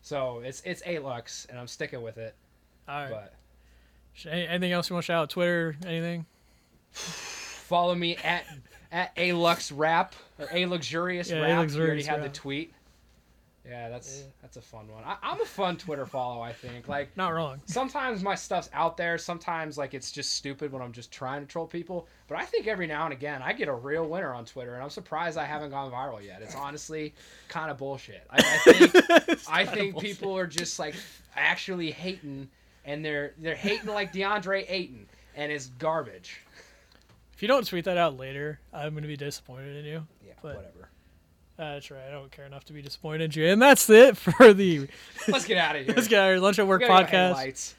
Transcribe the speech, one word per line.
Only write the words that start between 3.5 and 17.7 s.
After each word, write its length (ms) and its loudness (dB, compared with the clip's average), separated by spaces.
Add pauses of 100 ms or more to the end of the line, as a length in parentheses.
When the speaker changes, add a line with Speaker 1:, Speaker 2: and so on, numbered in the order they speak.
Speaker 2:
Sh-, 140 -20
any-, 200 -6
anything 260 -2
else 180 -2
you 40 -6
wanna 100 -4
shout 180 0
out? 80 -4
Twitter, 460 0 (100)
anything? 400 -6 (680)
Speaker 1:
Follow 1000 -4
me 220 -2
at, 280 -4 (480)
at 240 -4
A 160 0
Lux 400 2
Rap 420 0 (240)
or 140 -12
A 140 0
Luxurious 640 -6
Speaker 2:
Yeah, 100 -2
Speaker 1:
Rap. 40 0
Speaker 2:
A 40 2
Speaker 1:
You 80 4
already 160 0
Speaker 2:
Luxurious 340 -2
Speaker 1:
had 140 -4
the 40 -8
Speaker 2:
Rap. 100 -10
Speaker 1:
tweet. 380 -8 (960)
Yeah, 200 -14
that's, 320 -16
Speaker 2:
Yeah. 60 -20 (160)
Speaker 1:
that's 160 -20
a 40 -20
fun 240 -20
one. 180 -20
I, 200 -10
I'm 160 -6
a 40 0
fun 320 -4
Twitter 300 -8
follow, 340 -6
I 120 -10
think. 340 -16
Like, 300 -8
Speaker 2:
Not 180 -2
wrong. 320 -6
Speaker 1:
sometimes 560 -4